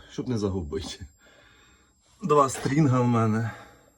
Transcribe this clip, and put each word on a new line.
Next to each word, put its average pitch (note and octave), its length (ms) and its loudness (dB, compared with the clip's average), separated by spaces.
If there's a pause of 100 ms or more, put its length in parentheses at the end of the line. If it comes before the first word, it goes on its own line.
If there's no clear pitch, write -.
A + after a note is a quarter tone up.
(120)
щоб B2+ 180 -8
не A#2 80 -2
загубити. F2+ 720 -6 (1160)
Два C#3+ 260 4
стрінга B2+ 520 2
в A#2+ 60 2
мене A2+ 440 0 (460)